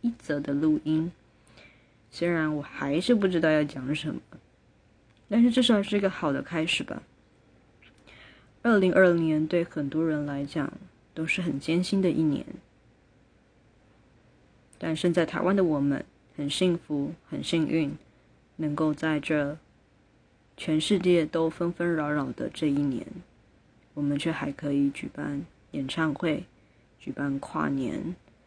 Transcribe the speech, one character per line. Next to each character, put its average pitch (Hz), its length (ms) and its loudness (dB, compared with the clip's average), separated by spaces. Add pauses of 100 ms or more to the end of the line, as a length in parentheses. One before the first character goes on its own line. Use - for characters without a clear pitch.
一 233 180 -2
则 147 200 -4
的 143 140 -4
录 151 300 2
音。 156 280 0 (1000)
虽 170 180 -2
然 160 280 0
我 143 40 -4
还 143 400 -2
是 240 140 4
不 202 120 2
知 180 140 2
道 160 80 4
要 151 140 4
讲 139 320 -4
什 151 180 -6
么， - 80 -8 (1040)
但 226 140 4
是 240 80 8
至 247 140 4
少 220 180 6
是 208 160 -2
一 - 20 4
个 196 80 2
好 180 240 -2
的 135 120 -2
开 160 200 -4
始 - 200 -2
吧。 - 180 -10 (1600)
二 233 160 4
零 185 160 4
二 185 120 8
零 170 200 4
年 156 220 2
对 170 160 2
很 147 260 -4
多 156 180 0
人 151 200 -2
来 143 180 -4
讲 147 260 -4 (440)
都 160 100 -6
是 180 160 -4
很 147 180 -2
艰 170 240 0
辛 196 200 0
的 175 80 4
一 - 100 2
年， 151 240 2 (2250)
但 160 180 -4
身 175 160 0
在 165 140 2
台 - 140 -6
湾 190 160 2
的 196 80 4
我 156 160 2
们 139 260 0 (320)
很 143 100 -4
幸 170 300 2
福、 151 360 -4 (140)
很 - 160 -6
幸 160 240 0
运， 151 300 -2 (580)
能 151 200 -4
够 156 180 0
在 156 260 -2
这 147 380 -2 (1000)
全 156 220 0
世 185 200 2
界 175 260 4
都 165 240 0
纷 175 220 -4
纷 175 240 0
扰 147 160 -2
扰 139 200 -2
的 - 180 -6
这 - 180 -2
一 143 60 2
年， 143 320 0 (880)
我 151 80 -6
们 143 160 0
却 160 140 -2
还 143 200 -6
可 143 220 -4
以 139 160 2
举 - 240 -8
办 147 320 -6 (260)
演 139 160 -6
唱 156 260 -2
会、 160 300 -2 (560)
举 - 120 -12
办 139 280 -4
跨 156 300 -4
年、 139 460 -4 (320)